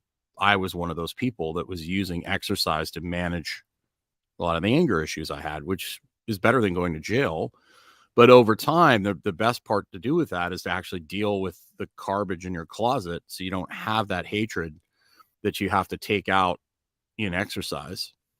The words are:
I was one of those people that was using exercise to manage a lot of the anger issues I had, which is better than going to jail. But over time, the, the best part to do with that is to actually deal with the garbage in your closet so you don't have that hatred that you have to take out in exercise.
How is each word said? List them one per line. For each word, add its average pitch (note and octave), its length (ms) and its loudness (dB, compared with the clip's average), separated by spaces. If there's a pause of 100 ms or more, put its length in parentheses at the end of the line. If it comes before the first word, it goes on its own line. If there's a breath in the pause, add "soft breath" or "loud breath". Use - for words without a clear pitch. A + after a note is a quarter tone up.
(400)
I G2+ 160 4
was F#2 200 -2
one F2 140 -4
of D#2+ 60 -6
those E2 180 -8
people E2+ 400 -6
that E2+ 140 -6
was E2 200 -10
using F2+ 400 -4
exercise E2+ 640 -2
to E2 100 -10
manage F2 600 -6 (760)
a - 40 -6
lot E2+ 120 0
of E2 80 -2
the G#2+ 100 4
anger C3 300 2
issues D#2+ 260 -8
I D2 100 -8
had, D2+ 240 -8
which - 380 -6 (240)
is G#2 140 -6
better A#2 220 4
than G2 120 2
going F2 200 0
to D#2 60 -8
jail. G2+ 520 -2 (640 soft breath)
But A#2+ 160 12
over A2+ 240 10
time, C#3+ 480 4
the, G2 200 -2
the G#2 80 -2
best G#2+ 320 -2
part G2+ 280 -2
to G2 80 -14
do C3 160 -2
with D#3 160 -2
that F2 200 -4
is F2+ 120 -10
to F#2+ 80 -4
actually F#2 300 -6
deal G2+ 400 -4
with F#2 180 -8 (180)
the G2 180 -8
garbage G2 520 -4
in F#2 60 -6
your E2 120 -8
closet G2+ 640 -4
so - 160 -12
you F#2 80 -6
don't F#2 200 -6
have A2 360 -4
that F2+ 180 -4
hatred F2+ 540 -6 (640 soft breath)
that G2+ 160 -2
you G2 100 -2
have F#2+ 200 0
to - 80 -8
take G2+ 300 -2
out F#2+ 320 2 (600)
in G2 160 -4
exercise. F2 800 -8 (260)